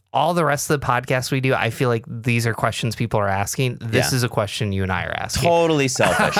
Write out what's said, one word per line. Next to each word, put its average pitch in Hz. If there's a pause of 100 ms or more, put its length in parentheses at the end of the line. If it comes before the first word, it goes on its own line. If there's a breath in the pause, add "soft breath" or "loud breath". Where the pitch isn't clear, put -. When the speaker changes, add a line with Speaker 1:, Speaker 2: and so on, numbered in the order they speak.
(120)
Speaker 1:
all 151
the 170
rest 143
of 147
the -
podcasts 123
we 135
do, 131
I 113
feel 127
like 117
these 117
are 113
questions 113
people 113
are 101
asking. 101
This 117
Speaker 2:
Yeah. 131
Speaker 1:
is 120
a 123
question 104
you 95
and 92
I 87
are 80
asking. -
Speaker 2:
Totally 165
selfish. 120